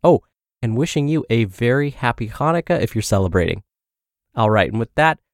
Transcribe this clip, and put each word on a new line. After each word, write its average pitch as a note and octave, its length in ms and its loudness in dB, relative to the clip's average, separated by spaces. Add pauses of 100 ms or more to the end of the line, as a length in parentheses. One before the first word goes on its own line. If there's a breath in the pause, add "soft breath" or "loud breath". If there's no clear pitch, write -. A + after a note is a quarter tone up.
Oh, E3 160 6 (400)
and A2+ 160 -2
wishing D3 320 -2
you D#3 200 0
a A2+ 140 2
very B2 460 -2
happy A#2+ 400 -6
Hanukkah E3 520 -2
if - 140 -4
you're A2 60 0
celebrating. F#2 600 0 (720)
All A2 160 2
right, G#2 200 2
and A2 80 -4
with - 160 -6
that D#3 240 2 (140)